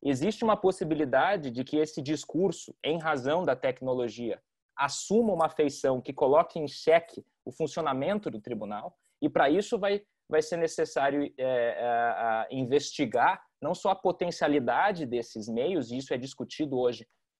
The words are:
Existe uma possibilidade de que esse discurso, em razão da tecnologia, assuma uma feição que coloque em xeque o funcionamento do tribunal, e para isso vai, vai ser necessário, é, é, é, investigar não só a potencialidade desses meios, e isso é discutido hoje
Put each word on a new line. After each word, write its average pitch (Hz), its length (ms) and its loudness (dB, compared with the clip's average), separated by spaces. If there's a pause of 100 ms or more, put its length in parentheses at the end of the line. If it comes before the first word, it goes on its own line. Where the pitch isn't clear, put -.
Existe 143 400 0
uma 220 140 4
possibilidade 156 920 0
de 120 120 -6
que 143 140 -4
esse 156 240 0
discurso, 156 840 -2
em 156 160 0
razão 156 460 0
da 143 100 2
tecnologia, 123 840 -2 (340)
assuma 208 600 0
uma 160 160 2
feição 135 500 0
que 143 120 -10
coloque 147 460 2
em 156 80 -4
xeque - 600 0 (180)
o 127 80 -12
funcionamento 156 760 -2
do 110 100 -10
tribunal, 107 560 -8 (240)
e 151 80 2
para 147 220 4
isso 202 280 2
vai, 202 240 0 (280)
vai 156 100 4
ser 156 160 -2
necessário, 151 680 0
é, - 120 -10
é, 117 1120 0
é, 131 60 -6
investigar 131 880 2 (160)
não 156 140 -2
só 190 160 0
a 190 40 4
potencialidade 165 1080 2
desses 117 420 -6
meios, 123 440 -2
e 123 80 -6
isso 135 160 -6
é - 20 -4
discutido 131 640 -6
hoje 120 280 -2 (340)